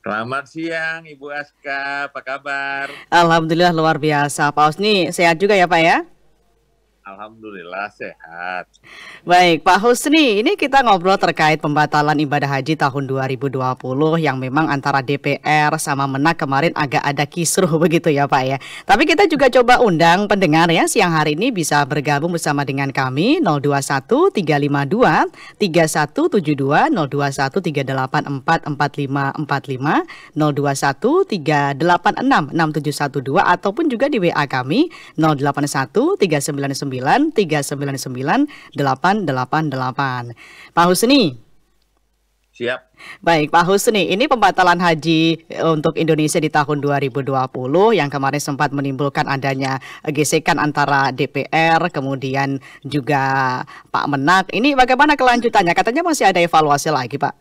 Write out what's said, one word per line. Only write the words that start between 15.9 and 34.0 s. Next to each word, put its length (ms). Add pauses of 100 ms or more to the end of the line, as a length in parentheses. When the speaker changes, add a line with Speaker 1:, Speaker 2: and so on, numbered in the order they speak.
Speaker 2:
Menak 240
kemarin 400
agak 320
ada 160
kisruh 560
<laughs> 80
begitu 240
ya, 160
Pak, 160
ya. 160 (240)
Tapi 240
kita 240
juga 160
coba 400
undang 400
pendengar 400
ya, 240
siang 240
hari 240
ini 160
bisa 320
bergabung 480
bersama 320
dengan 240
kami, 480
nol 240
dua 240
satu 480
tiga 240
lima 240
dua 480 (320)
tiga 240
satu 400
tujuh 320
dua, 320
nol 160
dua 240
satu 320
tiga 240
delapan 400
empat 400
empat 320
lima 400
empat 320
lima, 320 (320)
nol 160
dua 240
satu 480
tiga 480
delapan 480
enam 320
enam 240
tujuh 200
satu 280
dua, 240
ataupun 400
juga 240